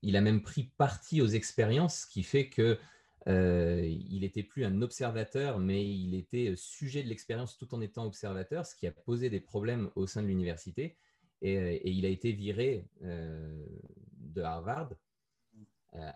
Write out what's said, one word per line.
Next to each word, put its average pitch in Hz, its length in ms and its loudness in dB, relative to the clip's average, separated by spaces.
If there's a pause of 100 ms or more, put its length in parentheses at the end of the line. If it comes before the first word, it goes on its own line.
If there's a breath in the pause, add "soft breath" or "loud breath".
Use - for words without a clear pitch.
il 98 140 2
a 101 60 6
même 107 200 6
pris - 360 -4
parti 147 440 2
aux 120 60 6
expériences, 113 720 2
ce - 60 -12
qui - 160 -4
fait 135 260 2
que, 113 300 4 (480 loud breath)
euh, 87 580 4
il 92 380 -4
était 98 180 -4
plus 123 240 -4
un 98 160 2
observateur, 120 760 -2
mais 98 280 2
il 92 280 -2
était, 117 340 -2
euh, 92 60 0
sujet 139 480 -8
de 120 60 -6
l'expérience 117 480 -6
tout 120 180 -10
en 117 60 -4
étant 110 240 -6
observateur, 101 600 -4
ce - 100 -14
qui - 120 -6
a 85 40 -2
posé 120 380 -2
des 101 100 -2
problèmes 107 560 -2
au 95 120 0
sein 107 160 -4
de 104 40 0
l'université. 92 720 -2 (460 soft breath)
Et, 98 140 2
euh, 90 140 0
et 85 200 -2
il 92 140 2
a 95 40 2
été 95 220 0
viré, 104 560 -2 (160)
euh, 80 600 -8 (540)
de 80 240 -6
Harvard, 113 500 -4 (1040)
euh, 78 220 -10